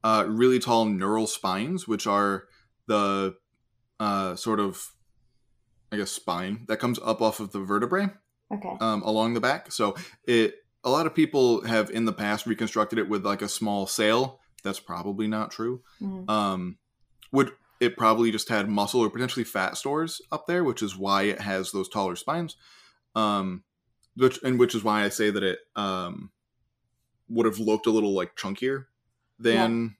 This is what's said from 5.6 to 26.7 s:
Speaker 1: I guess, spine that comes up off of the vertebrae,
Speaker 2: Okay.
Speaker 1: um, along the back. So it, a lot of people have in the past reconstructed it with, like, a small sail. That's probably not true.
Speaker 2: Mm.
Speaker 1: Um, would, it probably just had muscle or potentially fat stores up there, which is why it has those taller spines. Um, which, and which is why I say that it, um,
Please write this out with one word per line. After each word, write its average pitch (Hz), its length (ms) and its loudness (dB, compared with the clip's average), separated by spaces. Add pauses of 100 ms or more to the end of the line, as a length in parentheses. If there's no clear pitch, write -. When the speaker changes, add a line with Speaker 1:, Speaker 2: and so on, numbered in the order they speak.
Speaker 1:
I 107 60 -4
guess, 95 120 -4
spine 95 560 -4
that 110 120 -2
comes 123 220 0
up - 220 0
off 110 160 2
of 104 140 -8
the 101 80 -4
vertebrae, 196 500 0 (420)
Speaker 2:
Okay. - 280 -10
Speaker 1:
um, 110 220 0
along 110 320 2
the 113 60 0
back. 135 300 -2
So 104 240 -2 (300)
it, 117 400 4 (180)
a 123 80 -2
lot 156 160 4
of 156 80 -4
people 135 480 4
have 110 280 0
in 113 160 0
the 110 60 0
past 104 340 -4
reconstructed 110 520 0
it 95 100 0
with, 101 160 -2
like, 101 180 -2
a 101 60 -4
small 104 380 -2
sail. 117 540 2 (240)
That's 98 160 -6
probably 98 480 -4
not 107 240 -4
true. 123 300 -6 (180)
Speaker 2:
Mm. 95 280 -8
Speaker 1:
Um, 95 500 -2 (520)
would, 135 220 2 (260)
it 120 180 2
probably 113 360 4
just 107 160 -4
had 104 200 0
muscle 104 320 2
or 107 100 2
potentially 123 340 -4
fat 95 320 -2
stores 156 440 -4 (120)
up 156 140 -6
there, 175 180 2
which 120 180 0
is 95 140 -4
why 98 280 0
it 104 180 0
has 95 280 -4
those 95 180 -4
taller 95 280 -2
spines. 160 400 -4 (580)
Um, 98 480 -2 (540)
which, 127 260 2
and 127 160 0
which 120 160 6
is 107 80 -2
why 104 220 2
I 101 40 2
say 107 220 2
that 101 120 -2
it, 92 180 0 (160)
um, 92 540 -6 (1000)